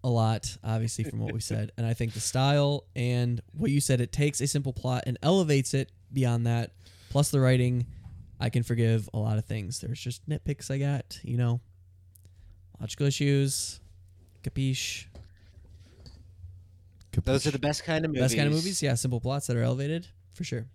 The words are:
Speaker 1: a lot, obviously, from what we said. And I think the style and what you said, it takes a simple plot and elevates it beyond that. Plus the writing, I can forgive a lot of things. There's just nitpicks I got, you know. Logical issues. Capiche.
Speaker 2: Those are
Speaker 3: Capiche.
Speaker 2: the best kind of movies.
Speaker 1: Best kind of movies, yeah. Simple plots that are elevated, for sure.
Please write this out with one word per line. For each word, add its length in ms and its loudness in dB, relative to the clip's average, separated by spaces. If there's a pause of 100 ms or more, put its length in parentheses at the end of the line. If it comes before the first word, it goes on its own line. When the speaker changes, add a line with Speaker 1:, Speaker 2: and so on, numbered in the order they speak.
Speaker 1:
a 60 0
lot, 540 0
obviously, 400 -2
from 160 -6
what 140 -4
we 80 -4
said. 360 -4
And 80 -4
I 80 0
think 200 -4
the 60 -8
style 640 2 (100)
and 440 0 (140)
what 180 0
you 80 4
said, 220 2
it 100 -4
takes 300 0
a 60 0
simple 260 -2
plot 320 -2
and 160 -4
elevates 540 4
it 160 -2 (200)
beyond 360 2
that. 240 0 (380)
Plus 200 4
the 100 2
writing, 460 4 (540)
I 100 0
can 140 0
forgive 500 2
a 60 -2
lot 180 0
of 80 -2
things. 340 -6
There's 200 -6
just 280 -8
nitpicks 440 -4
I 80 -2
got, 440 -4
you 140 -2
know. 240 2 (1200)
Logical 260 -4
issues. 720 0 (640)
Capiche. 600 -4 (2250)
Speaker 2:
Those 220 2
are 40 4
Speaker 3:
Capiche. 40 -2
Speaker 2:
the 60 -2
best 240 0
kind 220 0
of 60 0
movies. 120 2
Speaker 1:
Best 140 4
kind 100 4
of 60 4
movies, 280 0
yeah. 140 2
Simple 240 -2
plots 280 -4
that 100 0
are 60 2
elevated, 440 -2 (260)
for 100 -10
sure. 320 -6